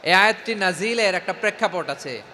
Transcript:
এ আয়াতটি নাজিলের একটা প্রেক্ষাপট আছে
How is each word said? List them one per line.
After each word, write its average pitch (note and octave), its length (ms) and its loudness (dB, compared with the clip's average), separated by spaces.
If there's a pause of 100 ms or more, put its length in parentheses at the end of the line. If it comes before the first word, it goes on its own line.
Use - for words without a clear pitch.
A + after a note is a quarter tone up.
এ E3+ 120 4
আয়াতটি G#3+ 400 2
নাজিলের G3 600 0
একটা F3+ 180 -4
প্রেক্ষাপট F3+ 580 -2
আছে C3 320 -8 (120)